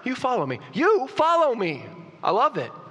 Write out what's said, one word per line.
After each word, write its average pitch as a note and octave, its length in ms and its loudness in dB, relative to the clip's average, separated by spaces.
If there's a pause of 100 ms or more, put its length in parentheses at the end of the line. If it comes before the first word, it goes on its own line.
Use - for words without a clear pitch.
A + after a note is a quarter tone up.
You B3+ 120 -4
follow B3 300 0
me. C3 140 -4 (140)
You E4+ 340 2
follow D#4+ 480 2
me. E3 280 -4 (400)
I - 80 2
love A#3+ 260 2
it. B2 140 -6 (200)